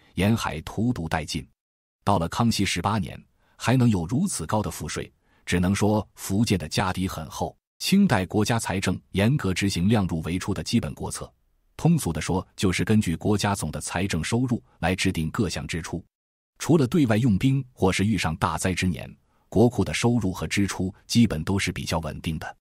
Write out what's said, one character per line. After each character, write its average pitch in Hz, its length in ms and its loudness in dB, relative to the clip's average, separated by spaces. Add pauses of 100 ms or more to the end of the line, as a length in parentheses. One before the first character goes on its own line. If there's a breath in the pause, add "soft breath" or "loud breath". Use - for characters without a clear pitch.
(160 soft breath)
沿 104 200 4
海 - 260 -4
荼 117 300 -2
毒 82 160 -4
殆 80 160 -2
尽。 73 240 -8 (560)
到 98 140 4
了 82 100 0
康 117 240 2
熙 98 140 0
十 - 160 -2
八 104 160 0
年， - 240 -6 (340)
还 127 220 2
能 120 120 6
有 87 160 2
如 147 220 -2
此 - 180 -6
高 107 160 -2
的 82 100 -4
赋 - 160 -8
税， 69 240 -8 (340)
只 87 140 0
能 92 160 2
说 107 400 2
福 104 300 0
建 104 120 2
的 78 100 -6
家 92 260 -2
底 92 140 -2
很 78 220 -8
厚。 - 280 -8 (220)
清 196 280 4
代 95 180 2
国 104 180 2
家 117 140 2
财 92 220 -4
政 92 200 -2 (120)
严 107 240 2
格 92 180 0
执 101 160 0
行 90 200 2
量 104 180 4
入 82 140 -4
为 85 180 -2
出 101 140 -4
的 80 100 -6
基 120 160 2
本 71 140 -4
国 - 160 -8
策， - 220 -10 (460)
通 165 200 4
俗 87 140 -2
地 78 80 -4
说， 90 260 -2 (120 soft breath)
就 92 140 2
是 - 120 0
根 107 160 4
据 87 160 0
国 104 220 0
家 101 180 0
总 76 160 -4
的 76 80 -8
财 90 260 -4
政 85 160 -2
收 131 240 0
入 123 160 -2 (180 soft breath)
来 87 140 0
制 92 160 -2
定 80 220 -2
各 90 180 0
项 73 160 -8
支 82 160 -6
出。 - 220 -8 (560)
除 170 180 4
了 135 80 2
对 139 220 2
外 107 100 4
用 110 220 4
兵 135 340 2
或 92 180 2
是 95 140 2
遇 107 100 2
上 82 200 -2
大 85 200 -2
灾 92 160 -2
之 90 140 -2
年， 87 260 -4 (380)
国 113 180 6
库 107 160 0
的 85 80 -6
收 120 280 2
入 92 120 -2
和 85 140 -6
支 98 220 0
出 92 260 -4 (140 soft breath)
基 117 180 6
本 78 180 0
都 98 140 0
是 92 140 -2
比 - 120 -6
较 82 160 -2
稳 73 220 -8
定 80 160 -4
的。 - 240 -12